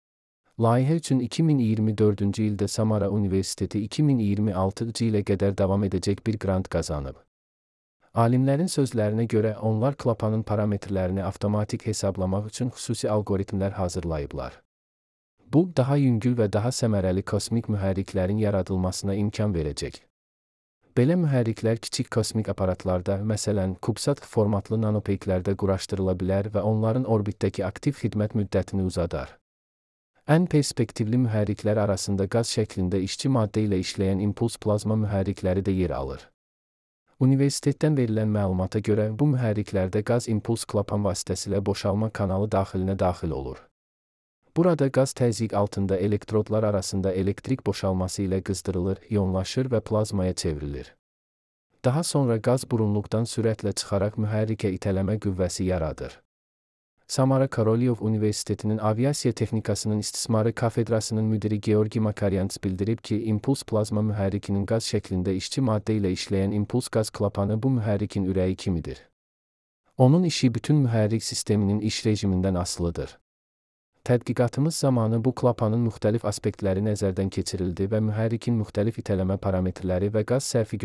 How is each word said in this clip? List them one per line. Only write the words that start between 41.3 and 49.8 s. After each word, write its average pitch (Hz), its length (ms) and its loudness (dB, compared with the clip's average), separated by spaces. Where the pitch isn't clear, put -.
boşalma 104 560 0
kanalı 98 320 0
daxilinə 98 480 0
daxil 90 400 0
olur. 65 220 -8
Burada 160 320 4
qaz 131 300 2
təzyiq 113 340 0
altında 101 460 0
elektrodlar 107 720 0
arasında 95 420 0
elektrik 98 540 -2
boşalması 95 560 -2
ilə 92 180 0
qızdırılır, 92 720 -2
ionlaşır 98 580 0
və 113 160 0